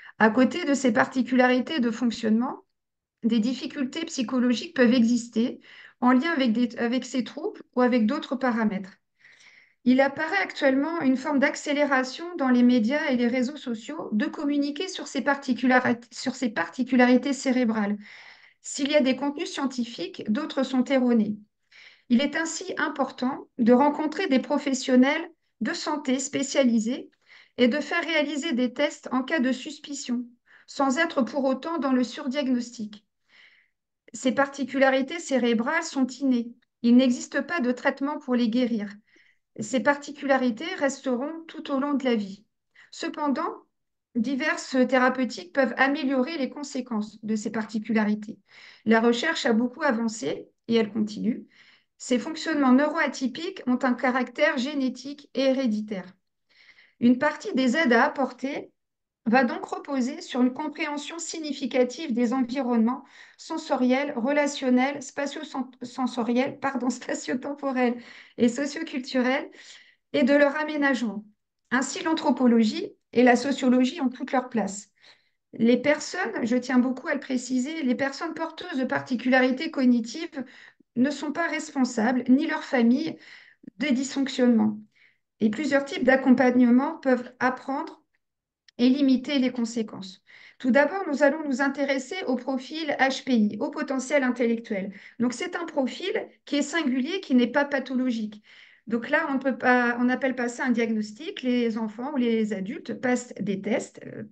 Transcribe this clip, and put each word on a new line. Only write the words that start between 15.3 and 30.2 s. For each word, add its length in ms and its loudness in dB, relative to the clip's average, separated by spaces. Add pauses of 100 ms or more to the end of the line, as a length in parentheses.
sur 240 -6
ces 140 -2
particularités 800 2
cérébrales. 680 0 (600)
S'il 320 -4
y 20 4
a 60 6
des 160 2
contenus 340 -6
scientifiques, 800 -6
d'autres 320 -2
sont 220 0
erronés. 520 2 (720)
Il 100 6
est 160 0
ainsi 420 -4
important 720 -4 (100)
de 140 6
rencontrer 560 2
des 100 4
professionnels 920 2 (320)
de 120 -2
santé 480 -2
spécialisés 880 0 (460)
et 100 4
de 140 2
faire 240 -2
réaliser 480 0
des 200 0
tests 380 -2
en 140 -2
cas 160 -2
de 100 2
suspicion, 720 -6 (440)